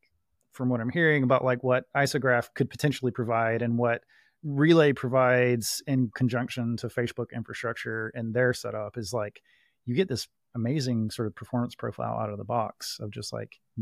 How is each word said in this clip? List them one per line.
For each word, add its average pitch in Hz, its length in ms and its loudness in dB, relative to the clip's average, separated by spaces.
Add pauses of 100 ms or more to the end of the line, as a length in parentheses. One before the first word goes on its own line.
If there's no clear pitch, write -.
(520)
from 127 180 -2
what 120 120 0
I'm 117 80 -2
hearing 156 340 4
about, 127 220 4
like, 127 180 0
what 127 220 2 (100)
Isograph 131 580 2
could 127 160 0
potentially 131 420 -2
provide 113 500 0
and 117 160 0
what 120 260 2 (400)
Relay 151 480 6
provides 123 960 2
in 131 260 2
conjunction 120 640 -2
to 117 100 -6
Facebook 120 460 -4
infrastructure 113 840 -6
and 113 180 -6
their 123 200 4
setup 107 440 -8
is, 104 160 -8
like, 104 280 -4 (440)
you 120 100 -4
get 185 140 0
this - 180 -4 (260)
amazing 120 560 -2
sort 110 180 -6
of 101 80 -10
performance 120 400 -6
profile 113 440 -6
out 107 100 -4
of 104 80 -10
the 104 60 -10
box 113 560 -4
of 107 120 -8
just, 104 200 -10
like, 113 280 -10 (220)